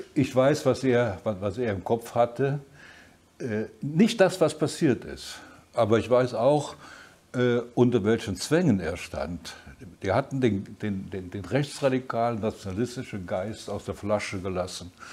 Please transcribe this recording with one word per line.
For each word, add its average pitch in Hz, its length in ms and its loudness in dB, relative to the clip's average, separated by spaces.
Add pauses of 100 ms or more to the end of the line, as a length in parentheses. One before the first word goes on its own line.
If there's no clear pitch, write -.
(160)
ich 131 200 2
weiß, 135 300 4
was 127 180 2
er, 120 400 2
was, 107 160 -2
was 98 200 -4
er 120 120 -2
im 92 120 -4
Kopf - 320 -2
hatte. 135 440 2 (800)
Äh, 110 280 -4 (160)
nicht 165 380 4
das, 185 220 4
was 151 160 4
passiert 139 480 0
ist. - 300 -12 (380)
Aber 113 260 4
ich 107 100 -2
weiß 123 240 4
auch, 139 420 2 (580)
äh, 123 280 2 (140)
unter 120 280 6
welchen 104 320 0
Zwängen 143 460 2
er 87 160 -4
stand. - 560 -8 (500)
Die 98 80 0
hatten 135 300 0
den, 101 400 0
den, 98 280 -4
den, 92 220 -10
den 98 140 -8
rechtsradikalen, 127 960 0
nationalistischen 107 840 -6
Geist 101 440 -6
aus 104 160 -8
der 98 100 -6
Flasche 95 440 -2
gelassen, 90 520 -6 (220)